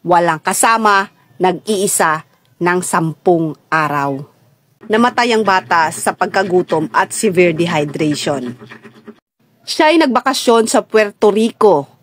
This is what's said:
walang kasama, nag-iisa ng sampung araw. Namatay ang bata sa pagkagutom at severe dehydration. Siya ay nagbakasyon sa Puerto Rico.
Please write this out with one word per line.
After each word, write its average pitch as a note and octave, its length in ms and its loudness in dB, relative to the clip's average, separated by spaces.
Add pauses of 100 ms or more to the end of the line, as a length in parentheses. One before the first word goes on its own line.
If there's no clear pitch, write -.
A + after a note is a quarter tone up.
walang E3+ 320 2
kasama, G#3 720 0 (320)
nag-iisa F3+ 800 -2 (400)
ng F3 240 0
sampung E3 800 -2
araw. C#3+ 560 -4 (640)
Namatay A#3+ 480 0
ang A3 80 0
bata F#3 480 0
sa E3+ 240 -4
pagkagutom F3+ 800 -2
at F#3+ 160 0
severe F3+ 400 0
dehydration. D3+ 1040 -4 (1120)
Siya D#4 240 2
ay E4+ 160 4
nagbakasyon A#3+ 640 0
sa G#3+ 160 0
Puerto G#3 480 0
Rico. G#3 560 2 (120)